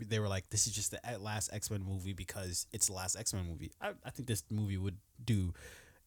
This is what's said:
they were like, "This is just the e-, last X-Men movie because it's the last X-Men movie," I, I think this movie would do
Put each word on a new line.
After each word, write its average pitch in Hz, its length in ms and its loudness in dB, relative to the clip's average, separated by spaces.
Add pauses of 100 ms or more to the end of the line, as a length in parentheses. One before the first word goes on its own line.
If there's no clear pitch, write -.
they 110 120 4
were 104 80 4
like, 95 240 2
"This 107 160 6
is 101 60 -2
just 104 180 0
the - 80 -4 (120)
e-, 110 60 -2
last 107 340 -2
X-Men 101 320 -2
movie 95 300 -2
because 92 580 -4
it's 104 160 2
the 101 60 -2
last 92 240 -2
X-Men 98 300 -2
movie," 82 240 -6 (100)
I, 202 120 -2 (120)
I 123 60 -8
think 127 160 -6
this 113 240 2
movie 104 260 2
would 95 200 0 (260)
do 98 300 4 (540)